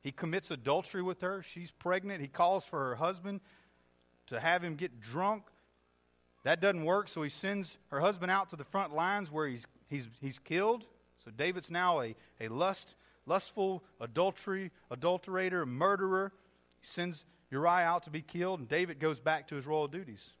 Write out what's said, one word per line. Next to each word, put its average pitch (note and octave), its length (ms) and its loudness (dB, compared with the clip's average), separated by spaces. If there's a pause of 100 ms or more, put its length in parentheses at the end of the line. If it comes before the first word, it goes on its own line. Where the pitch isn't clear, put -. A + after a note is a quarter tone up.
He C#3+ 100 -6
commits D#3+ 400 -2
adultery D#3 500 0
with F3+ 200 -4
her. F#3 220 -4
She's F3 280 -14
pregnant. F#3 500 0
He C#3 60 -4
calls F3 380 4
for D#3+ 140 -4
her B2+ 160 0
husband F#3 460 -2 (880)
to - 120 -4
have F3 240 2
him E3 120 -4
get D3 240 -6
drunk. F3+ 440 -2 (1000)
That E3 160 4
doesn't F3 260 2
work, G3 220 4
so - 140 -6
he D3 80 -2
sends F#3+ 480 -4 (120)
her C#3 100 -2
husband F3+ 320 2
out F#3+ 180 2
to - 60 -12
the C#3+ 80 -12
front F3 320 -2
lines F3+ 360 0
where D3+ 160 0
he's, A#2+ 200 -8 (200)
he's, C3+ 200 -6 (140)
he's C3+ 180 -8
killed. G#3+ 460 0 (380)
So A#2+ 60 -18
David's D#3+ 400 -2
now E3+ 320 4
a, A2+ 140 -4 (240)
a A2+ 80 -4
lust, E3 480 -2 (320)
lustful F#3+ 560 -2 (160)
adultery, F#3 720 -2 (180)
adulterator, F3+ 800 0
murderer. F#3+ 640 2 (480)
He - 80 -20
sends F3 380 -4 (260)
Uriah E3+ 340 4
out E3+ 180 2
to D#3+ 60 -14
be D#3 140 -8
killed, F3 360 -2
and B2 80 -8
David E3 300 0
goes D3+ 220 0
back D3+ 300 2
to D#3 60 -8
his C3+ 120 -6
royal D3+ 200 0
duties. C#3 540 -12